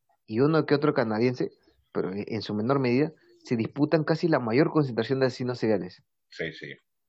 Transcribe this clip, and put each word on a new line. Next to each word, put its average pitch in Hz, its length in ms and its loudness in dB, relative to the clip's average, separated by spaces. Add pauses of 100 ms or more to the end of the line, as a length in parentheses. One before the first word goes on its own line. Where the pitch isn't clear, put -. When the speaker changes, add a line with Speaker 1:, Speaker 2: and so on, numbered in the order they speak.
(280)
Speaker 1:
y 113 140 0
uno 151 240 4
que 147 100 2
otro 147 180 2
canadiense, 120 580 0 (400)
pero 87 200 -4
en, 101 160 -6
en 110 140 -6
su 104 120 -8
menor 117 260 0
medida, 131 340 2 (300)
se 127 140 -2
disputan 147 460 0
casi 165 240 0
la 156 120 2
mayor 123 320 2
concentración 131 480 0
de 131 80 2
asesinos 123 320 -4
seriales. 95 440 -2 (260)
Speaker 2:
Sí, 80 240 -8
sí. 69 200 -14 (340)